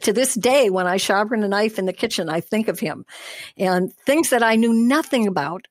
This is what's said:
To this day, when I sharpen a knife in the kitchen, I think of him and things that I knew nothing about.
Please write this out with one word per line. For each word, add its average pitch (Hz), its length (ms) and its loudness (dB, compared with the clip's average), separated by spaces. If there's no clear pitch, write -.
To 214 100 0
this 254 220 0
day, 254 360 4
when 185 160 0
I 180 100 0
sharpen 214 480 0
a 202 40 -2
knife 208 300 0
in 190 80 -2
the 180 60 -2
kitchen, 202 360 -4
I 160 120 -2
think 220 280 -2
of 175 120 -6
him 160 240 -8
and 185 360 0
things 302 240 2
that 240 120 2
I 226 140 4
knew 233 160 4
nothing 240 540 2
about. 170 440 -4